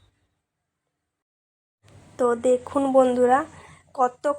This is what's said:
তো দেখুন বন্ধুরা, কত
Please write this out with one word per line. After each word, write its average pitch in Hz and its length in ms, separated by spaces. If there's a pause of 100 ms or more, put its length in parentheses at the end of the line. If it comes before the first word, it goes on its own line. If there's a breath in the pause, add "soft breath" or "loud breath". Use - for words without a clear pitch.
(2250)
তো 247 80 (200)
দেখুন 254 360 (140)
বন্ধুরা, 247 420 (560 loud breath)
কত 247 300 (140)